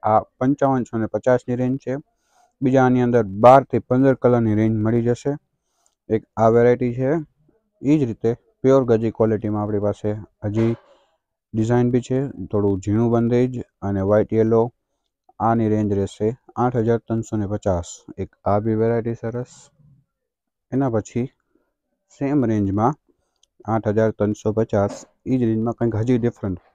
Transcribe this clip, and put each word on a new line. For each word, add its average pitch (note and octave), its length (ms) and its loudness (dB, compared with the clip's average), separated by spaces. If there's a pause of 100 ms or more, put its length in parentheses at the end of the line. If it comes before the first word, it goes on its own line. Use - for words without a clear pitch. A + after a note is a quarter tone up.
આ G#2+ 180 2
પંચાવનસો C3 760 -2
ને A2 80 -2
પચાસની B2 500 -2
રેન્જ B2+ 220 -2
છે. B2+ 180 -8 (680)
બીજા B2+ 220 4
આની B2+ 180 2
અંદર A#2+ 200 2
બાર A#2 420 6
થી A#2+ 140 -4
પંદર C3 360 2
કલરની A#2 400 2
રેન્જ A2 220 2
મળી A2 260 0
જશે. B2 340 -2 (760)
એક A2 100 -2 (120)
આ A2+ 120 4
વેરાયટી A#2+ 460 2
છે, C3 180 -2 (720)
ઈ D3+ 160 2
જ C#3+ 60 2
રીતે A2+ 300 -2 (280)
પ્યોર C3 220 4
ગજી A2+ 260 2
ક્વોલિટીમાં G#2+ 520 -2
આપણી G#2 160 -2
પાસે G#2 380 -4 (280)
હજી A2+ 320 0 (760)
ડિઝાઇન A#2+ 360 0
બી B2 100 0
છે, C3 280 -4
થોડું G2 520 -2
ઝીણું G#2+ 300 0
બંધેજ A#2+ 500 0
અને G2 400 -6
વ્હાઇટ G2+ 320 0
યલો. A2+ 400 0 (680)
આની A2+ 280 0
રેન્જ G#2+ 240 0
રહેશે G2+ 440 -4 (200)
આઠ B2 200 -2
હજાર A#2 220 0
ત્રણસો A2+ 380 -6
ને G#2+ 100 -2
પચાસ. F#2+ 380 -4 (340)
એક - 260 -10
આ G2+ 140 0
બી A2 160 -2
વેરાયટી A2+ 400 -2
સરસ. A#2 560 -12 (1040)
એના C3 180 -2
પછી A2+ 340 -4 (840)
સેમ C#3 340 -2
રેન્જમાં G#2+ 500 0 (680)
આઠ A2 240 -4
હજાર A2 220 0
ત્રણસો G#2 420 -4
પચાસ, G2+ 540 -2 (200)
ઈ B2+ 120 -2
જ B2 40 0
રેન્જમાં A2+ 320 -2
કંઈક A#2 220 -2
હજી A#2+ 220 0
ડિફરન્ટ. A2+ 400 -4 (160)